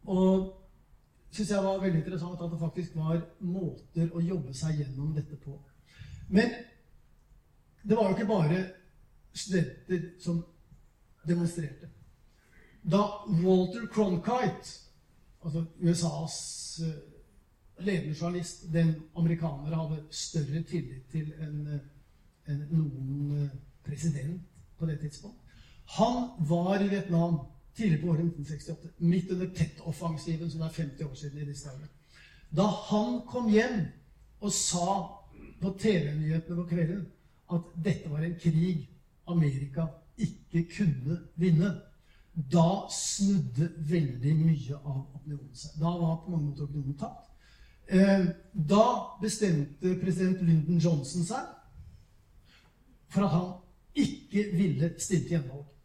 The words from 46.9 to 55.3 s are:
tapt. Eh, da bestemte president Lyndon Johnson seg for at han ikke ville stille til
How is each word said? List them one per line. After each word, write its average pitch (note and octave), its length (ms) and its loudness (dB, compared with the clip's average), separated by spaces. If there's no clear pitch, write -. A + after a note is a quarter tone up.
tapt. - 260 -8
Eh, F#3+ 380 6
da F#3 680 4
bestemte F#3 800 0
president F#3 420 0
Lyndon E3 360 4
Johnson E3 460 2
seg - 180 -4
for F#3+ 160 2
at E3+ 60 2
han F3+ 220 2
ikke G#3 580 0
ville E3 460 2
stille D#3 260 0
til - 140 -4